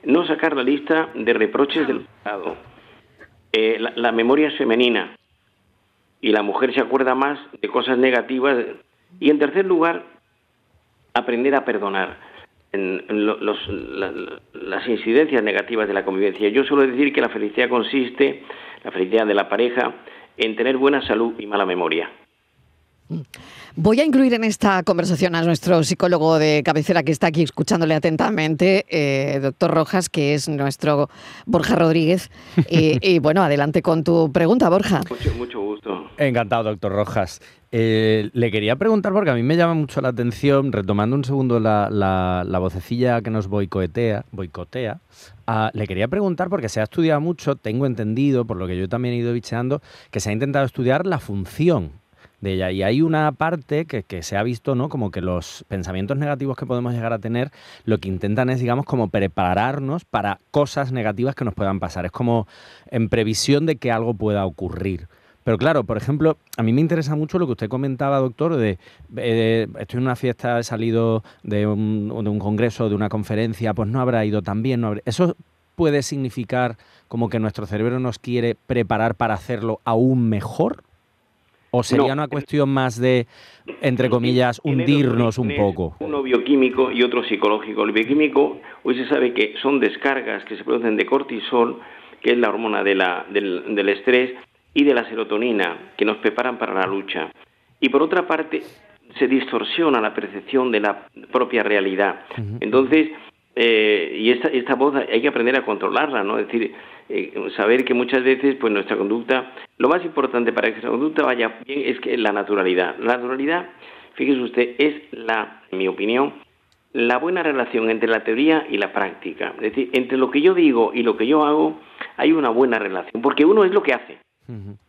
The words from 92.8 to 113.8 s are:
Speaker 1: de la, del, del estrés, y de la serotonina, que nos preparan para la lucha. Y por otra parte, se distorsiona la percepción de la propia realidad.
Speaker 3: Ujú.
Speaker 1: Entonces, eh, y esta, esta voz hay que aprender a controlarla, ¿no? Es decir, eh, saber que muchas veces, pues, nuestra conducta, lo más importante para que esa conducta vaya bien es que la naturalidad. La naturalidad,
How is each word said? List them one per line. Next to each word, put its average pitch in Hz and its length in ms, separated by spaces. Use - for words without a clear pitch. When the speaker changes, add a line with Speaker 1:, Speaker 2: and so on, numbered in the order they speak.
Speaker 1:
de 98 140
la, 90 340
del, 101 460
del 98 140
estrés, 127 420
y 143 120
de 143 80
la 117 160
serotonina, 107 880
que 104 80
nos 107 140
preparan 120 400
para 107 160
la 95 120
lucha. 95 440
Y 135 80
por 139 140
otra 175 240
parte, 156 360
se 135 80
distorsiona 127 760
la 110 100
percepción 107 580
de 107 100
la 101 280
propia 123 300
realidad. 98 580
Speaker 3:
Ujú. 110 280
Speaker 1:
Entonces, 135 480
eh, 107 640
y 113 100
esta, 123 180
esta 131 260
voz 139 200
hay 117 260
que 143 80
aprender 123 280
a 131 80
controlarla, 107 580
¿no? 104 160
Es 104 80
decir, 113 280
eh, 95 240
saber 120 280
que 127 100
muchas 123 280
veces, 131 380
pues, 113 120
nuestra 101 240
conducta, 117 560
lo 127 100
más 175 160
importante 127 480
para 113 200
que 107 80
esa 120 100
conducta 147 340
vaya 120 420
bien 139 200
es 127 140
que - 180
la 107 140
naturalidad. 95 640
La 117 180
naturalidad, 139 540